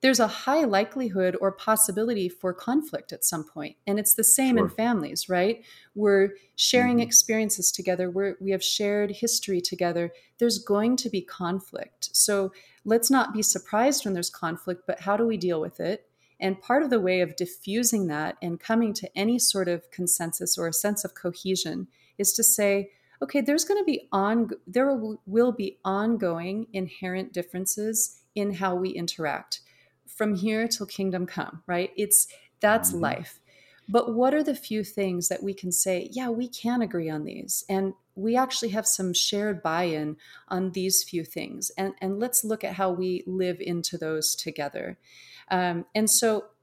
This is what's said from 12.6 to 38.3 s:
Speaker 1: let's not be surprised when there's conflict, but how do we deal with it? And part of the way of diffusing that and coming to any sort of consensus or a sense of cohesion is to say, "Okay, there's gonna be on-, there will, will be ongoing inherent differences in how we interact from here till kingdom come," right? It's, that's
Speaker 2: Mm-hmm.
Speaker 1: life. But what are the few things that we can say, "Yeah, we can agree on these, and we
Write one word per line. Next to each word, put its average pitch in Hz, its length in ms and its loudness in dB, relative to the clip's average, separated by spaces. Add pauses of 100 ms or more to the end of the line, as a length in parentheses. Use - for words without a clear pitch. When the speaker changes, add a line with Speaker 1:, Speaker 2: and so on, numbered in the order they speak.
Speaker 1:
let's 233 260 4
not 262 220 4
be 214 100 -2
surprised 233 640 0
when 202 100 -2
there's 175 160 -4
conflict, 175 560 -6
but - 140 -6
how 202 160 0
do 233 100 2
we 220 120 0
deal 170 220 0
with 170 200 -8
it? 175 260 -4 (320)
And 190 220 -2
part 269 220 2
of 294 80 0
the 240 100 4
way 185 220 2
of 175 120 -2
diffusing 202 720 0
that 151 340 -2
and 170 180 -4
coming 226 320 2
to 190 260 -8
any 226 200 2
sort 190 300 2
of 170 220 -2
consensus 175 680 -2
or 170 100 0
a 160 60 -4
sense 208 300 0
of 185 100 -8
cohesion 185 760 -4 (300)
is 202 160 2
to 226 100 0
say, 202 460 4 (320)
"Okay, 277 180 0
there's 294 240 2
gonna 403 180 0
be 311 300 0
on-, 214 380 2 (160)
there 262 280 2
will, 220 320 -6
will 233 260 4
be 214 300 -4
ongoing 196 920 0
inherent 185 580 -6
differences 190 880 -2 (140)
in 202 180 0
how 185 220 0
we 185 160 0
interact - 680 -6 (460)
from 214 280 0
here 220 340 0
till 220 180 -2
kingdom 185 400 -2
come," - 400 -8
right? 180 300 -2
It's, 202 320 4 (320)
that's 214 320 4
Speaker 2:
Mm-hmm. 175 80 -2
Speaker 1:
life. 156 400 -4 (480)
But 233 260 2
what 254 200 4
are 302 80 4
the 294 120 0
few 214 300 -4
things 180 440 -2
that - 140 -4
we 196 120 -4
can 180 180 -6
say, 180 400 0
"Yeah, 254 160 -4
we 240 200 -2
can 240 340 -2
agree 175 260 -2
on 151 160 -4
these, - 420 -8
and 196 280 0 (200)
we 226 220 0